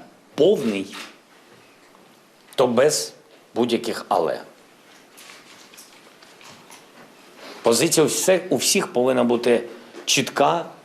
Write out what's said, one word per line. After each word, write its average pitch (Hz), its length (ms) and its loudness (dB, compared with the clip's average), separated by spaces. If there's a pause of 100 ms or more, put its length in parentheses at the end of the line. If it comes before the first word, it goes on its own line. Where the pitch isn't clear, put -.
(360)
повний, 120 600 0 (1600)
то 127 120 4
без 131 460 0 (420)
будь-яких 113 540 -2
«але». 80 320 0 (3250)
Позиція 139 420 2
у 135 40 4
всіх, 180 420 2
у 135 60 0
всіх - 380 -2
повинна 127 300 2
бути 120 400 2 (420)
чітка 151 600 0 (180)